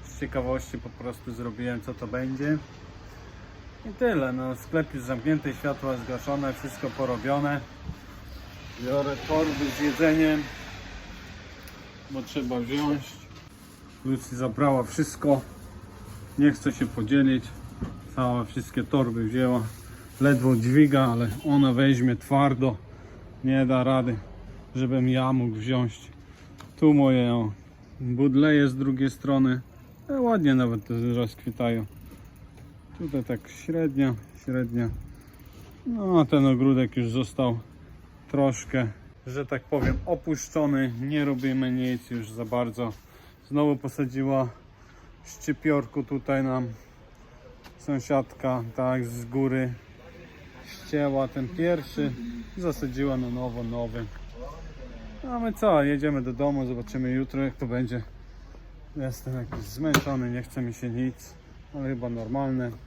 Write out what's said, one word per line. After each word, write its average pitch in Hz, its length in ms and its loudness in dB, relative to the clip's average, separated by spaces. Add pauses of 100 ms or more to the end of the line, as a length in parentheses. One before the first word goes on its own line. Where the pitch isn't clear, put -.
Z - 160 -16
ciekawości 131 580 -4
po - 120 -10
prostu 120 440 -10
zrobiłem, 120 480 -6
co 123 120 -10
to 117 140 -10
będzie. 131 500 -2 (1300)
I 226 40 -8
tyle, 190 440 2
no, 127 220 -4
sklep 156 380 -2
już 131 100 -6
zamknięty, 135 500 0
światła 135 440 -4
zgaszone, 131 560 -4
wszystko 131 360 -8
porobione. 135 720 0 (1200)
Biorę 139 320 0 (120)
torby 156 380 2 (120)
z 139 40 -2
jedzeniem, 156 600 4 (1700)
bo 131 100 -6
trzeba 123 380 -4
wziąć. 143 540 -2 (920)
Lucy 131 320 -4
zabrała 131 460 2
wszystko, 143 580 0 (1000)
nie 143 120 8
chce 143 200 -2
się - 140 0
podzielić. 131 580 4 (720)
Całe 123 300 0
wszystkie 120 380 -4
torby 117 400 2
wzięła. 123 400 2 (580)
Ledwo 131 340 6
dźwiga, 135 520 8
ale 117 220 2 (160)
ona 139 280 6
weźmie 127 420 4
twardo. 135 600 2 (680)
Nie 131 220 4
da 127 180 4
rady, 127 320 2 (600)
żebym 127 340 2
ja 131 240 2
mógł 120 220 2
wziąć. 120 560 -2 (680)
Tu 156 140 8
moje, 131 400 6
o, 113 180 2 (480)
budleje 139 680 6
z 127 80 0
drugiej 135 340 2
strony. 131 520 2 (480)
E, 277 120 0
ładnie 196 340 6
nawet 113 320 2
to 120 60 -4 (220)
rozkwitają. 117 720 -2 (1120)
Tutaj 143 260 -4
tak - 260 -6
średnio, 139 640 0 (300)
średnio. 120 440 0 (960)
No, 190 340 4
a 147 40 8
ten 143 200 6
ogródek 131 520 4
już 120 120 2
został 120 500 0 (720)
troszkę, 135 560 2 (400)
że 131 180 -6
tak 135 180 -6
powiem, 127 420 0
opuszczony. 147 960 0
Nie 147 240 0
robimy 131 460 0
nic 127 380 -2
już 113 220 -6
za 113 140 -6
bardzo. 117 480 -2 (540)
Znowu 147 280 2
posadziła 135 760 -2 (760)
szczypiorku 143 800 -2
tutaj 135 400 -2
nam 131 240 -2 (1120)
sąsiadka, 131 840 -2 (120)
tak, 127 320 0
z 120 180 -8
góry 131 480 0 (920)
ścięła 139 640 0
ten 131 200 -4
pierwszy 156 640 0 (460)
i 190 40 -8
zasadziła 139 560 -2
na 127 120 -2
nowo 123 340 -6
nowy. 117 420 -6 (1160)
No, 262 80 -8
a 240 80 -4
my 226 140 -2
co, 175 300 6
jedziemy 143 380 2
do 123 120 -4
domu, 139 320 0
zobaczymy 127 460 -4
jutro, 131 320 -2
jak 131 120 -2
to 139 100 -6
będzie. 123 360 -2 (960)
Jestem 131 400 -6
jakiś 117 300 -8
zmęczony, 131 680 0
nie 123 120 -4
chce - 180 -8
mi 117 120 -4
się 123 160 -8
nic, 123 440 -6 (420)
ale 135 140 -6
chyba 123 200 -6
normalne. 123 640 -2 (160)